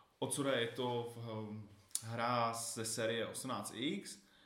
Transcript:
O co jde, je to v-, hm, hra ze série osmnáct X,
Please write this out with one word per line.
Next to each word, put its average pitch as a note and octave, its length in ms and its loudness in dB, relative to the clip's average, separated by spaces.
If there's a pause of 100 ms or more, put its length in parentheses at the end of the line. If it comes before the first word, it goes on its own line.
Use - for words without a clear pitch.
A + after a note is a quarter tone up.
(200)
O C3 80 2
co C#3+ 160 2
jde, C3 180 4
je A#2 60 2
to A#2+ 480 0
v-, A#2+ 40 -8 (320)
hm, G#2+ 180 -8 (340)
hra A#2 500 2
ze A2+ 320 -2
série A2+ 420 2
osmnáct A2+ 480 -4
X, D3+ 420 -2 (280)